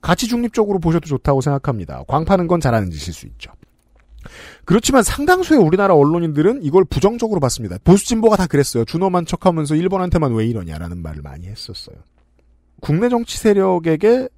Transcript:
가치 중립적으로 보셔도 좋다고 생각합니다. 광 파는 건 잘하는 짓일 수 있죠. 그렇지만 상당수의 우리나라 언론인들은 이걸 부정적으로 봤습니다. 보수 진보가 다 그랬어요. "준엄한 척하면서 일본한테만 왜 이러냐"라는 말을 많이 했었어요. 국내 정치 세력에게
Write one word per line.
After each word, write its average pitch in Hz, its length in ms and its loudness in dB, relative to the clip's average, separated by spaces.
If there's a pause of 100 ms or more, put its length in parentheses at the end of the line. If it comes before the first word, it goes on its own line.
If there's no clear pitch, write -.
가치 180 260 -2
중립적으로 226 500 -2
보셔도 160 300 0
좋다고 139 320 0
생각합니다. 113 640 -4
광 151 180 -2
파는 180 220 0
건 170 140 0
잘하는 113 300 0
짓일 78 240 -12
수 - 120 -18
있죠. - 240 -20 (1160)
그렇지만 240 360 4
상당수의 311 580 2
우리나라 185 340 4
언론인들은 160 680 2
이걸 160 220 4
부정적으로 208 560 -2
봤습니다. 110 420 -4
보수 196 240 6
진보가 220 300 2
다 185 100 0
그랬어요. 135 380 0
"준엄한 180 420 -2
척하면서 160 480 -2
일본한테만 175 600 0
왜 110 120 0
이러냐"라는 85 560 -8
말을 78 200 -12
많이 73 240 -16
했었어요. - 500 -16 (840)
국내 185 280 0
정치 240 300 -2
세력에게 190 1000 2